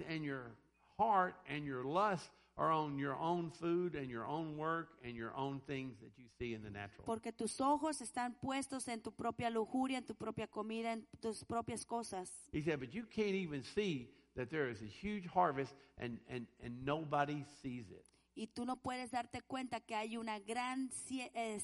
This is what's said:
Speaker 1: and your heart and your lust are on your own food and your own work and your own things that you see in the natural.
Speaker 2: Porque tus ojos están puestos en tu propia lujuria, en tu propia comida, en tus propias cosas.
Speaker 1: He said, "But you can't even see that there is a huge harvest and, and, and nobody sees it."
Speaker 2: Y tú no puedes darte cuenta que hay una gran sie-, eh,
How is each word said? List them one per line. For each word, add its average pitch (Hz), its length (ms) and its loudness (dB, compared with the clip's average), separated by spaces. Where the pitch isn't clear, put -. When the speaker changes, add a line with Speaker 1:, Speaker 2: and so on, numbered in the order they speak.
Speaker 1:
and 160 160 0
your 127 320 -4
heart 196 360 6
and 147 160 -2
your 131 200 0
lust 180 460 4
are 151 160 4
on 151 260 2
your 139 160 2
own 165 380 2
food 170 420 2
and 135 160 -2
your 113 160 -2
own 151 320 -2
work 160 460 0
and 120 120 -6
your 113 200 -4
own 139 260 0
things 131 380 -6
that 110 180 -16
you 127 80 -18
see 120 160 -2
in 110 80 -6
the 107 80 -8
natural. 101 360 -8
Speaker 2:
Porque 226 260 -2
tus - 280 -2
ojos 294 420 4
están 247 380 -2
puestos 262 480 -2
en 226 120 -4
tu 220 120 -6
propia 233 360 0
lujuria, 254 500 4
en 240 60 -4
tu 214 120 -6
propia 220 320 -4
comida, 226 440 -2
en 226 140 -4
tus 220 240 -2
propias 226 420 -2
cosas. 208 420 -2
Speaker 1:
He 156 100 0
said, 151 180 2
"But 123 120 -6
you 220 140 -4
can't 208 300 2
even 151 260 0
see 160 500 0
that 123 160 -2
there 151 180 2
is 110 140 -6
a 107 40 -6
huge 190 460 -4
harvest 143 420 6
and, 120 320 -4
and, 123 180 -6
and 123 240 -8
nobody 143 600 2
sees 123 280 -6
it." 87 140 -16
Speaker 2:
Y 220 140 -6
tú 240 160 -6
no 247 120 -2
puedes 254 340 -4
darte 240 320 -4
cuenta 262 380 -4
que 226 140 -6
hay 220 220 0
una 226 220 -2
gran 247 520 -2
sie-, - 440 -4
eh, 220 300 0